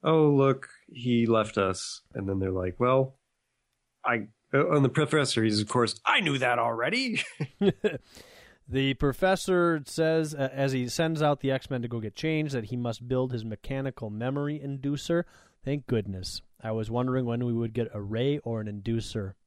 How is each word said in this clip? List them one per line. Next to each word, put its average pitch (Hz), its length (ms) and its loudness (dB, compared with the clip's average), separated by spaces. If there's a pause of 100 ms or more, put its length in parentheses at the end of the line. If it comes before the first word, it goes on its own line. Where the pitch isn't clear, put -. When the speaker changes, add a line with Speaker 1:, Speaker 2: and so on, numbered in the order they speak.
Speaker 1:
"Oh, 156 260 6
look, 135 380 4 (240)
he 120 340 2
left 110 320 2
us." 95 440 -2 (120)
And 98 140 -4
then 98 120 -2
they're 95 120 -2
like, 92 280 -4
"Well, 131 360 2 (880)
I," 113 240 -2 (260)
uh, 151 220 2
and 143 80 4
the 131 60 4
Professor, 143 560 2
he's, 107 160 2
of 101 80 -4
course, 117 360 0
"I - 140 4
knew 151 200 0
that 123 200 2
already." 139 680 -2
<laughs> - 60 -18 (260)
Speaker 2:
<laughs> 202 120 4 (960)
The 135 280 0
Professor 175 880 2
says, 160 480 0
uh, 135 180 -2
as 139 200 0
he 123 160 -2
sends 160 340 -2
out 147 200 2
the 135 100 0
X-Men 131 320 -4
to 117 40 -6
go 117 120 -4
get 107 160 -8
change, 156 380 -2
that 117 120 -4
he 117 100 -6
must 120 320 -4
build 127 240 0
his 113 140 -4
mechanical 127 640 -6
memory 143 500 -4
inducer. 143 680 -2 (380)
Thank 139 220 -2
goodness. 98 560 -4 (220)
I 110 80 -6
was 110 180 -4
wondering 127 380 0
when 120 180 -2
we 120 80 0
would 113 200 -2
get 113 200 -2
a 104 80 -8
ray 113 380 -2
or 113 220 -4
an 107 60 -6
inducer. 104 680 -4 (120)